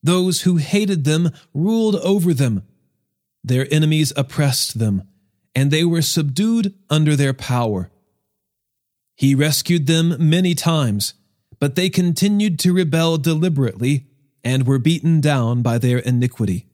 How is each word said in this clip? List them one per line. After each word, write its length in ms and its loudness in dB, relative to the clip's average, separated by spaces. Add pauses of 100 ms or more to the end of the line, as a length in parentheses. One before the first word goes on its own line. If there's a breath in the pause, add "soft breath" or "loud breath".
Those 380 0
who 160 2
hated 480 -2
them 260 0 (240 loud breath)
ruled 400 0
over 360 0
them. 300 0 (800)
Their 280 -2
enemies 440 2
oppressed 640 -2
them, 300 -2 (480)
and 160 2
they 120 2
were 200 0
subdued 720 -2 (120)
under 280 2
their 180 0
power. 560 -4 (1300)
He 180 2
rescued 540 0
them 320 2
many 340 2
times, 600 -2 (440)
but 160 -2
they 140 0
continued 680 0
to 140 2
rebel 440 0
deliberately 880 0 (380)
and 240 0
were 120 2
beaten 400 2
down 440 0
by 160 0
their 180 2
iniquity. 760 -2